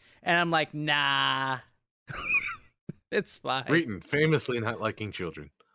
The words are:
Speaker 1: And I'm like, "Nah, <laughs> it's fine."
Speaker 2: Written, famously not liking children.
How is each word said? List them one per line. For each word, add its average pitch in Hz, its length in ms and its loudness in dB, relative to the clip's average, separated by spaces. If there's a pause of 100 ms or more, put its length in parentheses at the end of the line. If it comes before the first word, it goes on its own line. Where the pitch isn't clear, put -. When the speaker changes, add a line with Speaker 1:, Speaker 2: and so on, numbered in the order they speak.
(220)
Speaker 1:
And 170 160 2
I'm 170 140 2
like, 156 220 2
"Nah, 139 840 2 (480)
<laughs> - 1040 -6
it's - 260 -2
fine." 127 320 -2
Speaker 2:
Written, 123 320 2
famously 143 580 2
not 110 220 -4
liking 104 300 -4
children. 78 400 -8 (240)